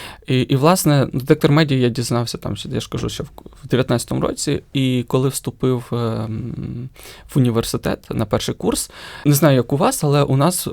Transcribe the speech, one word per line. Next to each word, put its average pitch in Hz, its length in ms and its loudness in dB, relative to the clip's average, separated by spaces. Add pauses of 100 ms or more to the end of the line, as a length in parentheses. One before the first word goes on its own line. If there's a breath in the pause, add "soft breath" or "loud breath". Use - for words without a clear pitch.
(260 loud breath)
І, 131 140 2
і, 135 160 2
власне, 147 560 4
детектор 147 380 2
медіа 143 280 4
я 123 100 4
дізнався, 117 500 -2
там, - 180 -6
ще, - 120 -10
я 131 120 -4
ж - 80 -10
кажу, 120 200 -4
ще - 140 -8
в, - 80 -10 (340)
в - 20 -14
дев'ятнадцятому 127 540 0
році, - 420 -2 (100)
і 127 360 0
коли 131 200 2
вступив, 127 640 -2
ем, 113 960 -6 (460 loud breath)
в 156 40 2
університет 120 720 0
на - 160 -2
перший - 280 -2
курс. - 360 -4 (340 loud breath)
Не 147 100 4
знаю, 143 220 6
як 123 160 2
у 139 40 0
вас, 226 280 0
але 143 180 4
у 135 140 2
нас 165 360 0